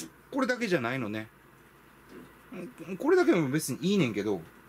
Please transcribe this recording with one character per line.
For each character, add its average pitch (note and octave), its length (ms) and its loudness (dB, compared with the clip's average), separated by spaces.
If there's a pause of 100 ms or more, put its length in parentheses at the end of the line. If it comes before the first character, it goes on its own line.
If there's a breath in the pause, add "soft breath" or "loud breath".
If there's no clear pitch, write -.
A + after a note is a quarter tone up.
(300)
こ C4+ 100 -4
れ C4 60 2
だ A#3+ 120 -2
け A#3 100 -2
じ F3 80 4
ゃ C#3 40 0
な A#2 140 -2
い C3+ 40 -4
の A2+ 120 -4
ね。 A2 180 -8 (1700)
こ C#4 100 -2
れ F#4 80 6
だ F4+ 80 4
け D4+ 80 6
で F#3 80 4
も D3 80 2
別 C#3 240 -2
に A#2+ 80 -6
い F#3 140 2
い G3+ 40 4
ね C#3+ 100 4
ん G#2+ 60 -2
け G2+ 80 0
ど、 E3 200 0 (260)